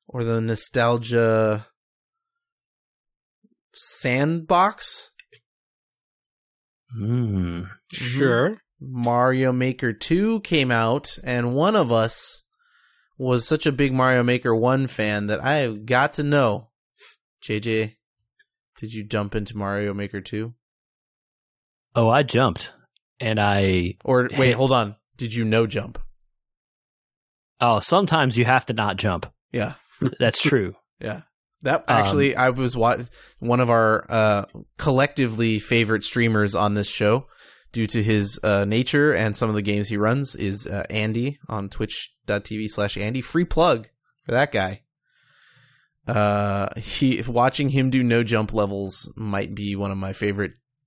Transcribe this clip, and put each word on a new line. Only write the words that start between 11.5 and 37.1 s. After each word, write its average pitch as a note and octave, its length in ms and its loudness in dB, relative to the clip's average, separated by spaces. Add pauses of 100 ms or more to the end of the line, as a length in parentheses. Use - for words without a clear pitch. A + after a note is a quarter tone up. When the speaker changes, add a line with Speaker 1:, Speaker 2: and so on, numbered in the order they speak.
Speaker 1:
one F3+ 220 2
of C3+ 160 2
us - 520 -2 (720)
was B2+ 300 0
such - 200 0
a D3 60 4
big C3+ 200 0
Mario B2+ 300 4
Maker B2 320 2
one B2+ 340 2
fan G#2 400 -2
that G#2 160 -2
I C#3 240 0
got B2 460 0
to D3+ 80 -4
know. C3+ 480 0 (720)
J G#2+ 200 -4
J, A2 360 -2 (800)
did A2+ 140 -10
you G#2+ 120 -10
jump G#2 300 -4
into G#2+ 220 -6
Mario G2+ 380 -4
Maker G2+ 260 -8
two? A2 340 -8 (1400)
Speaker 2:
Oh, A2+ 140 4
I C3 160 6
jumped, A#2+ 480 0 (480)
and A2 200 -2
I G2 540 2 (100)
Speaker 1:
Or, B2+ 260 2
wait, C3 180 2
Speaker 2:
hit B2 80 4
Speaker 1:
hold C3 160 2
on. G#2+ 240 0 (200)
Did A2+ 180 -6
you A#2 100 0
no A2+ 220 2
jump? - 320 -6 (1600)
Speaker 2:
Oh, A#2+ 180 4
sometimes D#3 580 2
you A#2+ 80 4
have B2+ 220 2
to B2+ 60 -4
not G#2 240 -2
jump. F#2 300 -2 (260)
Speaker 1:
Yeah. - 220 -4 (440)
Speaker 2:
That's A#2 240 2
true. G2+ 320 2 (260)
Speaker 1:
Yeah. - 220 -10 (400)
That B2+ 260 0
Speaker 2:
Um, B2 100 4
Speaker 1:
actually, A2 360 2
I B2+ 160 2
was B2+ 260 -2
wa-, A#2+ 280 2 (340)
one A#2+ 220 2
of A#2+ 100 2
our, A2 380 4
uh, G#2+ 360 2 (340)
collectively A#2 800 0
favorite A2 420 2
streamers G#2+ 540 2
on G#2 180 2
this G#2 160 -2
show, A2 380 0 (440)